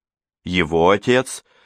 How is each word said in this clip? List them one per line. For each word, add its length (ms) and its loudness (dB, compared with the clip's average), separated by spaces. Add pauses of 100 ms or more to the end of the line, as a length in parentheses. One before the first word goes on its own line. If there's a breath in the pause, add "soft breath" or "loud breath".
(440)
Его 460 0
отец 540 0 (220 soft breath)